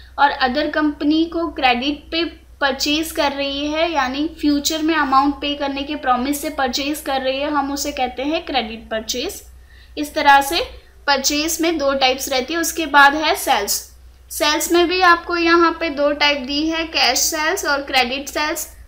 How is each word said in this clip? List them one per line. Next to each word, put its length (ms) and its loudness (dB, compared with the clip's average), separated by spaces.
और 100 6
other 400 0
company 560 0
को 260 -4
credit 600 0
पे 120 -2
purchase 500 -2
कर 200 0
रही 360 -4
है, 240 -2
यानी 360 -2
future 400 0
में 140 2
amount 400 2
पे 200 -4
करने 280 -4
के 120 -6
promise 460 0
से 80 -6
purchase 520 -2
कर 200 -2
रही 180 -2
है, 120 -2
हम 220 -2
उसे 180 -4
कहते 320 -4
हैं 220 -2
credit 460 -6
purchase। 520 -6
इस 160 -8
तरह 280 6
से 280 -2
purchase 540 0
में 160 0
दो 160 0
types 360 0
रहती 240 -2
है। 60 -2
उसके 260 -2
बाद 300 6
है 200 0
sales। 380 0
Sales 400 0
में 160 4
भी 140 0
आपको 360 4
यहाँ 420 6
पे 100 -2
दो 220 2
type 260 2
दी 300 -4
है, 160 -2
cash 360 0
sales 460 -2
और 160 0
credit 480 -2
sales। 300 -2